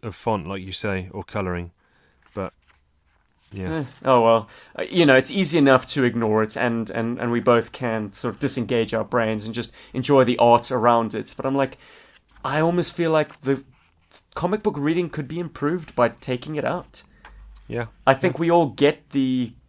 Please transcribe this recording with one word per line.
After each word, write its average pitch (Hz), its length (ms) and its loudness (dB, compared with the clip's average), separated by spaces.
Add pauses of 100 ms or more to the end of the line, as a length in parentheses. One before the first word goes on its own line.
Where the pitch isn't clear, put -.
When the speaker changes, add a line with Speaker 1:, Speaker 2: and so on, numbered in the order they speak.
Speaker 1:
of 110 120 -10
font, 101 320 -4
like 95 140 -8
you 95 100 -14
say, 95 400 -6
or 98 120 -12
colouring. 90 480 -6 (640)
But, 95 200 -8 (960)
yeah. 95 280 -6
Speaker 2:
Eh, 147 40 -6 (220)
oh 127 160 6
well. 113 280 4 (280)
Uh, - 60 -6
you 170 220 2
know, 135 100 8
it's 131 160 4
easy 170 260 0
enough 135 300 4
to 139 160 -2
ignore 113 400 0
it, 107 120 -6
and, 117 340 -2
and, 113 300 -6
and 117 120 -2
we 120 80 0
both 117 320 2
can 110 420 -6
sort 117 200 -8
of - 60 -16
disengage 120 540 -2
our 110 100 -2
brains 110 400 -2
and 110 100 -10
just 117 180 -8 (220)
enjoy 131 300 4
the 123 140 2
art 117 340 4
around 117 440 2
it. - 200 -10
But - 100 -10
I'm 135 100 -2
like, 135 220 -2 (680)
I 139 160 -2
almost 170 320 0
feel 165 180 -2
like 156 300 0
the 139 220 -2 (720)
comic 180 280 -4
book 214 140 0
reading 160 320 -2
could 147 180 -8
be 160 120 -10
improved 165 560 -6
by 120 140 2
taking 127 460 -8
it 139 100 -4
out. 160 380 -8 (640)
Speaker 1:
Yeah. 117 200 -6 (180)
Speaker 2:
I 135 80 4
think 147 220 -2
Speaker 1:
Yeah. 139 60 -12
Speaker 2:
we 165 100 0
all 170 160 4
get 139 440 0
the 127 420 -2 (160)